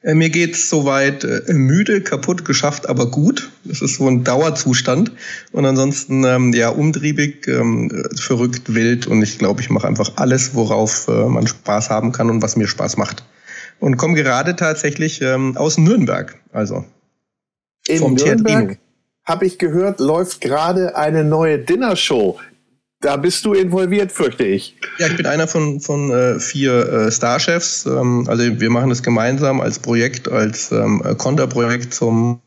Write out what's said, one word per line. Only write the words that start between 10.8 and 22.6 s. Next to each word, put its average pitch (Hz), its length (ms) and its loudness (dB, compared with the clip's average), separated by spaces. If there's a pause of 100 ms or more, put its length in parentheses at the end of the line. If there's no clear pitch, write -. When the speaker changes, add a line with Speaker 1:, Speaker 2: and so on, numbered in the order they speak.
Speaker 1:
äh, 113 180 0
man 117 220 0
Spaß 104 420 -4
haben 110 220 0
kann 117 180 0
und 113 120 0
was 107 140 -2
mir 104 120 0
Spaß - 280 -6
macht. - 280 -6 (560)
Und 131 160 2
komm 165 180 2
gerade 135 400 0
tatsächlich, 156 680 -2
ähm, 131 360 -2
aus 151 200 0
Nürnberg, 160 640 2 (140)
also 98 320 -4 (1040)
Speaker 2:
In 165 100 2
Speaker 1:
vom 131 160 2
Speaker 2:
Nürnberg, 131 320 4
Speaker 1:
Teatrino. 107 300 2 (480)
Speaker 2:
hab 170 180 -2
ich 185 160 0
gehört, 180 400 0
läuft 165 420 0
gerade 170 560 0
eine 156 280 2
neue 156 340 2
Dinnershow. 165 800 0 (640)